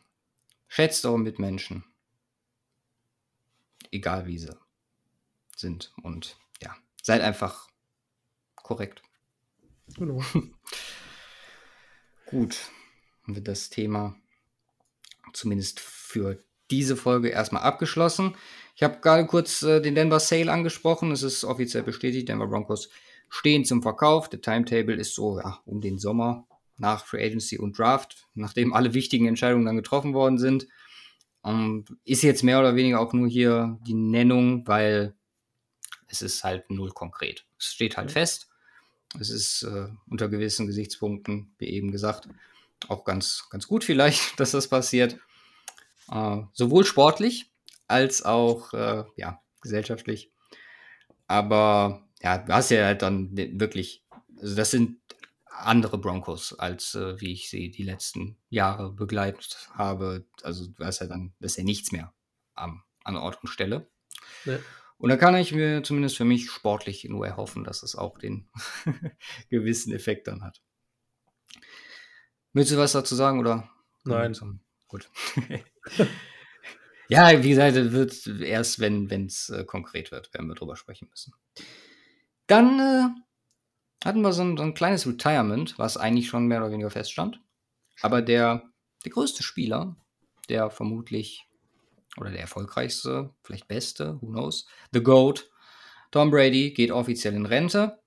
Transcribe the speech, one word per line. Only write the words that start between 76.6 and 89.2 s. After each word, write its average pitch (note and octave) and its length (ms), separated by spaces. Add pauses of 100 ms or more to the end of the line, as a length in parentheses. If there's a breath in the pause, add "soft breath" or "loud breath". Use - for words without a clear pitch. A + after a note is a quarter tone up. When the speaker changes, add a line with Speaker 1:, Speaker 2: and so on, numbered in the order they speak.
Speaker 1:
Ja, D#3+ 340
wie C#3 80
gesagt, C#3 240
wird B2 520 (140)
erst, A2 400
wenn, G#2 300
wenn's, G2 400
äh, G2 140
konkret E2 460
wird, - 220
werden D#2+ 160
wir D#2+ 60
drüber C#2+ 200
sprechen - 360
müssen. - 240 (1120 loud breath)
Dann, B3 340
äh, - 1300
hatten G#3 160
wir G3 100
so F3 100
ein, F3+ 140
so D3 60
ein D#3 120
kleines F3 320
Retirement, B2 720
was A2+ 180
eigentlich A#2+ 320
schon A#2+ 180
mehr A#2 140
oder A2 100
weniger G#2+ 200
feststand. - 500 (600)
Aber A#2 220
der, A#2 400 (420)
der - 80
größte - 300